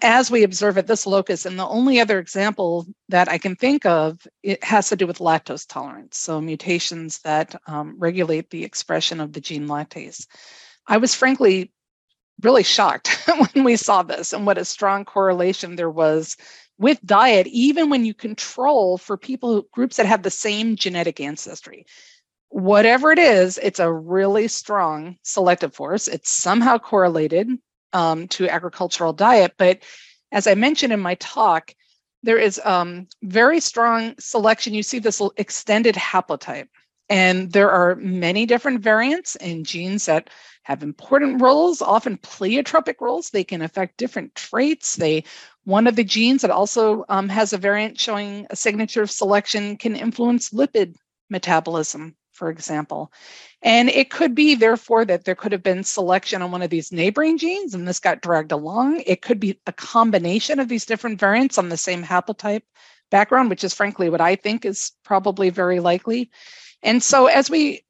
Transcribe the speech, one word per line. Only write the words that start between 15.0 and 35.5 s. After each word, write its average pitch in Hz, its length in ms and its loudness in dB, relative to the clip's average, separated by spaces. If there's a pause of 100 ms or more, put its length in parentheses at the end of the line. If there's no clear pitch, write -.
correlation 185 680 -2
there 170 160 -4
was 160 460 0 (420)
with 247 260 2
diet, 202 440 4
even 294 420 2
when 254 140 2
you 214 100 -4
control 220 800 0
for 196 200 -8
people, 233 560 -2
groups 247 240 -4
that 226 100 2
have 208 160 2
the 185 80 -4
same 214 460 -2
genetic 175 420 -4
ancestry. - 640 -12 (640)
Whatever 220 640 4
it 320 80 4
is, 196 420 4
it's 190 200 -2
a 170 120 2
really 190 540 0
strong 175 800 -4
selective 180 500 0
force. 156 320 -6
It's - 240 -8
somehow 233 480 2
correlated 175 720 0 (460)
um, 165 340 -2
to 185 200 -2
agricultural 170 640 -4
diet. 202 420 4
But 185 260 2 (500)
as 208 140 -2
I 202 80 6
mentioned 254 380 0
in 208 80 0
my 180 140 -4
talk, - 600 0 (480)
there 226 160 2
is, 214 260 0
um, 180 420 -2 (160)
very 233 380 2
strong 226 580 -2
selection. 220 560 0
You 214 80 -4
see 247 160 -8
this 214 220 -4
l-, 202 160 -2
extended 214 580 0